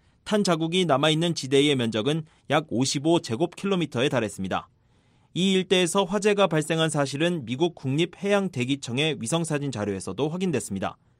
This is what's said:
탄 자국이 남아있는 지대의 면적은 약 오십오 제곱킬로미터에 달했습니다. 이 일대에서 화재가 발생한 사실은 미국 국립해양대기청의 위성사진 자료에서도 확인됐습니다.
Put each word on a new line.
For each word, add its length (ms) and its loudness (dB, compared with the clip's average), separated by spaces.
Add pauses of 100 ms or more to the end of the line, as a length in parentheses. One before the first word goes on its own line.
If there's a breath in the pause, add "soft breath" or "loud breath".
(220)
탄 200 0
자국이 440 0
남아있는 480 2
지대의 420 2
면적은 480 0 (240 soft breath)
약 220 2
오십오 500 2
제곱킬로미터에 880 -2
달했습니다. 600 -4 (640)
이 180 2
일대에서 520 2
화재가 420 2
발생한 420 0
사실은 560 -2
미국 300 -2
국립해양대기청의 1500 -2
위성사진 500 -2
자료에서도 600 -2
확인됐습니다. 640 -2 (240)